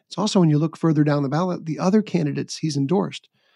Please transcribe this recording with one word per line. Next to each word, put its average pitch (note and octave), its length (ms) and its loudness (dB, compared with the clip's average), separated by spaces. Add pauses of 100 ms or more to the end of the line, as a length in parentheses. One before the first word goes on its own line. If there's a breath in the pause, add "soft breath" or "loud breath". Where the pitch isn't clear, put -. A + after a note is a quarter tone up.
It's - 100 -10
also G#3 220 2
when E3 100 6
you D3 80 4
look D#3 180 -2
further D#3 280 2
down D3 180 2
the C#3 60 -2
ballot, E3+ 360 -4
the D#3 140 -6
other F#3+ 240 2
candidates D3+ 560 -4
he's D#3 180 -4
endorsed. C#3 520 -2 (260)